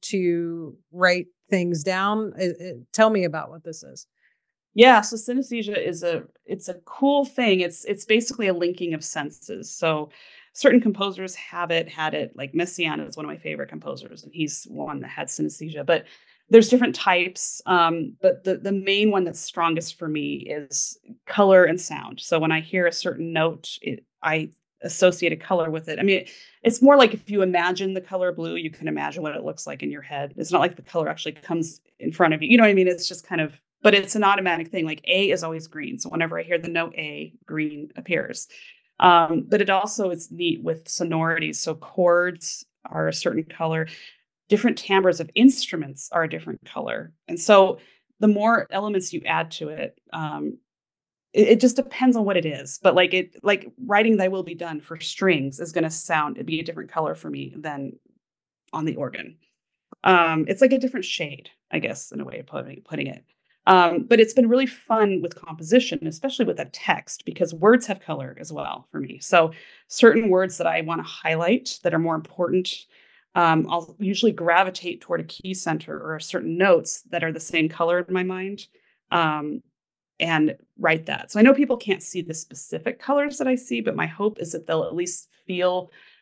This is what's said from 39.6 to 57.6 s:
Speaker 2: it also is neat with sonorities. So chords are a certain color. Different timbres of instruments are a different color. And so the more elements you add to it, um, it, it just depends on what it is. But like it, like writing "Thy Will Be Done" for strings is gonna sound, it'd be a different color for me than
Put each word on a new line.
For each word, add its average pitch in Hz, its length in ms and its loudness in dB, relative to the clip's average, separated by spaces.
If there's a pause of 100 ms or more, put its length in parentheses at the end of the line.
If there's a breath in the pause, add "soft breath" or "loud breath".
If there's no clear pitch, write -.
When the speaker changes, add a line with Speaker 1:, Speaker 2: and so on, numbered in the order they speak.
Speaker 2:
it 190 80 0
also 196 400 -2
is 170 220 -8
neat 170 320 -4
with 160 260 -6
sonorities. 160 680 -2
So 160 160 -4
chords 175 880 0 (200)
are 160 220 -4
a 160 60 -2
certain - 300 -2
color. 160 440 -6 (640 loud breath)
Different 214 300 2
timbres 185 400 2
of 160 160 -8
instruments 170 760 2
are 165 120 0
a 160 60 -4
different 165 360 -10
color. - 480 -8 (140)
And 165 120 -8
so 196 380 6 (420 soft breath)
the 214 80 4
more 214 440 2
elements 196 420 -4
you 160 120 -6
add 160 260 -2
to 156 180 -10
it, 151 280 -10 (140)
um, 151 460 -8 (760)
it, - 160 6
it 233 120 8
just 247 140 4
depends 254 420 0
on 214 80 0
what 196 120 0
it 165 80 0
is. 139 360 -8
But 180 140 6
like 180 180 4
it, 180 300 -2
like 202 280 0 (140)
writing 214 320 4
"Thy 190 100 2
Will 185 160 -2
Be 170 120 -12
Done" 165 260 -10
for 160 180 -14
strings 143 600 0
is 165 120 -10
gonna 160 200 -2
sound, 156 460 -2
it'd - 100 -10
be 160 120 -2
a 165 40 -6
different 165 280 -12
color 156 240 -2
for 160 140 -14
me 139 260 -10
than 143 380 -10 (800)